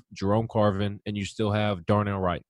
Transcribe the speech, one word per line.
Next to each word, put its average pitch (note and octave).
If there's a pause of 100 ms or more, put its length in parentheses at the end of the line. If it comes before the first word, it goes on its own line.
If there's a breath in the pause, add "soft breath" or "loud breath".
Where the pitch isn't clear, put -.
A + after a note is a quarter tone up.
(140)
Jerome G#2+
Carvin G2+
and G#2
you G2
still G#2
have G#2
Darnell G#2
Wright, F2